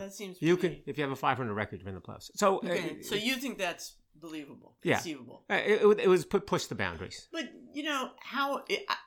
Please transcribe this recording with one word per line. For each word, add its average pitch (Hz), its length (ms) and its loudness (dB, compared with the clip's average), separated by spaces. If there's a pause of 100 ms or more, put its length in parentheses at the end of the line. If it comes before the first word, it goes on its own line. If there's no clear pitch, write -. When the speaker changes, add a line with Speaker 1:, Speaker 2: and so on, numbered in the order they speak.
(120)
Speaker 1:
that - 40 -18
seems 190 260 -10
Speaker 2:
You 170 140 6
Speaker 1:
pretty 175 200 -2
Speaker 2:
can, - 120 -20
if 143 100 -8
you 151 60 -2
have 139 80 -2
a 131 40 -4
five 135 220 0
hundred 117 180 -2
record, 101 260 -4
you're 98 80 -10
in 95 60 -8
the 87 60 -12
playoffs. - 340 -16
So, 190 240 4
uh, - 80 -6
Speaker 1:
Okay, 175 340 -4
so 220 140 -6
you 233 200 0
think 247 220 -6
that's 175 380 -6 (200)
believable, 156 640 -14
Speaker 2:
Yeah. 160 140 4
Speaker 1:
conceivable? 131 540 -6
Speaker 2:
Uh, 208 60 0
it, 202 260 4
it, 208 180 8
it - 80 4
was 180 180 8
pu-, 196 140 2
push - 280 0
the - 80 -6
boundaries. 95 580 -4
Speaker 1:
But, 311 160 -6 (240)
you 285 100 -6
know, 269 280 -2 (100)
how, 277 480 -2
it, 196 180 -2
uh, - 80 0 (120)